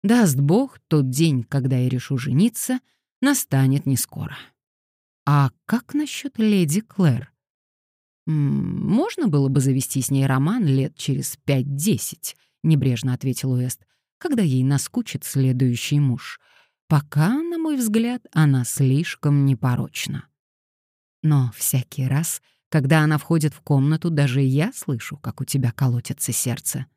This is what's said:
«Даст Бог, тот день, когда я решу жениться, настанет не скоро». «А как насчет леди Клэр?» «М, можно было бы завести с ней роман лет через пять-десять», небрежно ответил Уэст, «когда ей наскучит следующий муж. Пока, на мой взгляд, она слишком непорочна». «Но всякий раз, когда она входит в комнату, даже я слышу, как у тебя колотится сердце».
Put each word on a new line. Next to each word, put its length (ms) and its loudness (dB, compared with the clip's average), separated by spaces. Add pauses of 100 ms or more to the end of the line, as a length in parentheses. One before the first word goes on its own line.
«Даст 320 4
Бог, 500 2
тот 240 2
день, 320 2
когда 360 -2
я 100 0
решу 280 -2
жениться, 640 0 (460)
настанет 640 2
не 100 0
скоро». 400 -8 (880)
«А 240 4 (140)
как 300 -4
насчет 440 -6
леди 440 2
Клэр?» 500 0 (920)
«М, 600 -2
можно 420 0
было 200 2
бы 120 2
завести 420 0
с 80 -4
ней 160 2
роман 400 2
лет 300 0
через 480 -4
пять-десять», 920 -2 (260)
небрежно 520 2
ответил 380 -4
Уэст, 340 -4 (320)
«когда 240 -2
ей 200 2
наскучит 640 -2
следующий 760 0
муж. 400 -2 (460)
Пока, 560 0
на 160 -4
мой 180 -2
взгляд, 560 -2
она 320 4
слишком 840 0
непорочна». 840 -2 (920)
«Но 340 2
всякий 500 -4
раз, 360 -2 (260)
когда 320 2
она 160 2
входит 380 0
в 80 -20
комнату, 480 2
даже 320 2
я 320 2
слышу, 420 -8
как 240 -12
у 40 -4
тебя 280 -2
колотится 600 -2
сердце». 540 -4 (100)